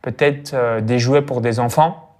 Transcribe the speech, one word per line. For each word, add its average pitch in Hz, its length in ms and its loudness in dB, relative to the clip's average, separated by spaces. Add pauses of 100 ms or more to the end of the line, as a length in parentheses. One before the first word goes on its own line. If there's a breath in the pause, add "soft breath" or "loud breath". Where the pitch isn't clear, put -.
peut-être, 143 540 -2
euh, 117 260 0
des 120 160 0
jouets 135 240 4
pour 135 200 -4
des 113 180 -2
enfants 151 500 0 (100)